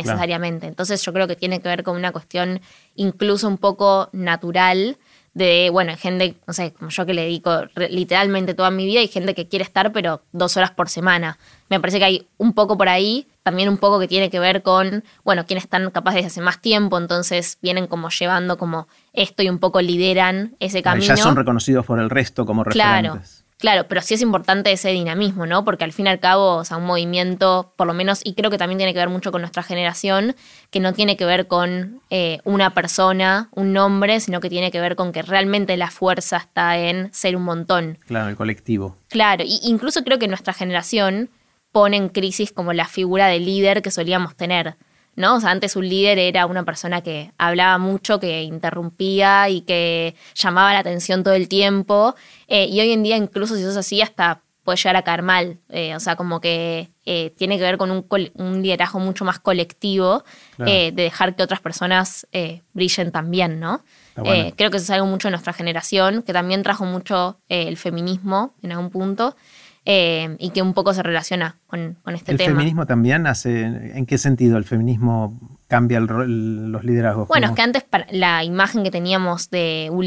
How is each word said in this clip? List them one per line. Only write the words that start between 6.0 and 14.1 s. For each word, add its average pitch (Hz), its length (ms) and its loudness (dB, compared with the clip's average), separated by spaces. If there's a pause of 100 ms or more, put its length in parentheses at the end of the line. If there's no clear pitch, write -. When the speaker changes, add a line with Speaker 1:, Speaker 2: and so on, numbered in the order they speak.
Speaker 1:
no 175 60 -8
sé, 170 200 -6
como 160 160 -14
yo 175 160 -4
que 185 80 -2
le 170 100 -2
dedico 165 400 -2 (120)
re-, 180 140 -2
literalmente 185 640 0
toda 185 180 2
mi 190 140 -4
vida, 214 140 2
hay 220 80 2
gente 190 280 -4
que 170 120 -8
quiere 190 160 -4
estar, 202 280 0
pero 175 300 -2 (100)
dos 175 260 0
horas 185 140 2
por 175 180 -2
semana. 170 480 0 (320)
Me 190 100 2
parece 190 200 -2
que 196 60 4
hay 190 220 2 (100)
un 220 160 2
poco 208 240 2
por 185 120 4
ahí, 208 380 0 (160)
también 190 260 0
un 202 80 2
poco 202 220 4
que 185 80 0
tiene 190 240 0